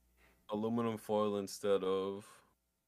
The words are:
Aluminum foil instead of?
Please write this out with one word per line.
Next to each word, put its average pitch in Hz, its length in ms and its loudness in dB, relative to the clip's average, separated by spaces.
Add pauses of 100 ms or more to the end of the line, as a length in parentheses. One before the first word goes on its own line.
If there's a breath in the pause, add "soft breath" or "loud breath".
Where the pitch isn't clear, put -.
(500)
Aluminum 113 480 -2
foil 104 400 2
instead 98 460 0
of? 98 420 -2 (640)